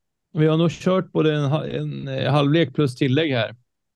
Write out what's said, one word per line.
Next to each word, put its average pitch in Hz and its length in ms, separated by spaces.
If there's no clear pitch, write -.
vi 156 140
har 156 100
nog 165 140
kört 185 420
både 156 240
en 147 80
ha-, 143 220
en, 139 420
eh, 135 240
halvlek 147 420
plus 135 220
tillägg 143 360
här. 113 240